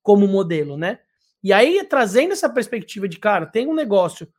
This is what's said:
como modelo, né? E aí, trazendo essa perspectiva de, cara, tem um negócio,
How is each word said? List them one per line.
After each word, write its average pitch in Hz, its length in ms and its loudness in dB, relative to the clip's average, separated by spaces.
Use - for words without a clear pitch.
como 202 260 4
modelo, 165 500 -2
né? 180 220 -6
E 208 100 2
aí, 311 300 4
trazendo 262 480 0
essa 330 180 -2
perspectiva 220 580 -6
de, 170 120 -12
cara, 196 260 0
tem 233 220 -4
um 311 80 -4
negócio, 196 520 -2